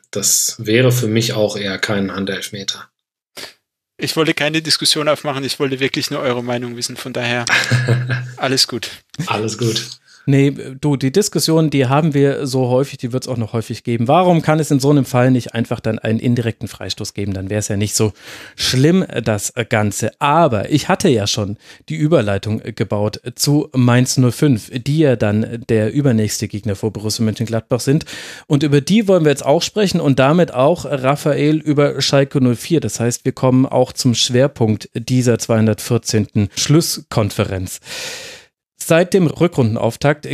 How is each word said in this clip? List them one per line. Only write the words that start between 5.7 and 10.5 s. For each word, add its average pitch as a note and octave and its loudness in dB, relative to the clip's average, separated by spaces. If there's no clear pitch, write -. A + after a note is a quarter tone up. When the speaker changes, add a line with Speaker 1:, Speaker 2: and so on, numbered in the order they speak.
Speaker 2:
wirklich C3+ -4
nur C#3+ -6
eure B2 -2
Meinung A#2+ -6
wissen, A#2+ -8
von C3 -12
daher A#2+ -4
Speaker 1:
<laughs> - -4
Speaker 2:
alles C3 0
gut. - -8
Speaker 1:
Alles A2 -4
gut. A2+ -2
Speaker 3:
Nee, C#3 4